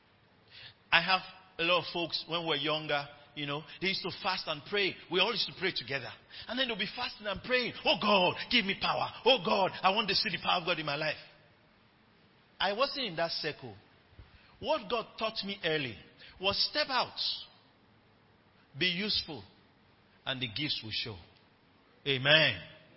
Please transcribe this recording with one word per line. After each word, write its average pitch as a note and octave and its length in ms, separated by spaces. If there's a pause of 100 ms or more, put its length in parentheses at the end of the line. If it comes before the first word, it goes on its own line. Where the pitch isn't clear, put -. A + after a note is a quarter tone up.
(920)
I E3+ 100
have F#3 200 (380)
a E3 40
lot F3 160
of D#3 140
folks, E3+ 340
when E3 200
we're D#3 80
younger, D3 520 (280)
you D3 100
know, C#3+ 180 (180)
they F3+ 80
used F#3 140
to F3 80 (100)
fast F#3 260
and D3+ 220
pray. G3 260 (160)
We F3+ 80
all G3+ 120
used G3+ 160
to D3+ 120
pray F3 160
together. B2 340 (380)
And A#3 100
then C4 100
they'll A3+ 100
be G#3 180
fasting B3 300
and F#3+ 180
praying. A#3+ 300 (120)
"Oh B3+ 140
God, F#3+ 360 (160)
give A#3 140
me F#3+ 140
power. C#3 300 (160)
Oh B3 180
God, G3 280 (100)
I F#3 100
want G#3+ 180
to F#3+ 60
see - 140
the E3+ 80
power F3+ 240
of E3 60
God E3+ 120
in D#3 60
my C#3+ 100
life." D#3 220 (1400)
I F#3+ 140
wasn't C4+ 340
in E3+ 80
that E3+ 160
circle. C3+ 420 (840)
What A#3 300
God A#3 160 (120)
taught A3 260
me G3+ 220
early C#3+ 320 (420)
was G3 180 (120)
step D4+ 200
out. B3 300 (1600)
Be F3 100
useful, F3 560 (840)
and B2+ 160
the C3 60
gifts C3+ 360
will A2 80
show. G#2+ 240 (920)
Amen. C#3 480 (420)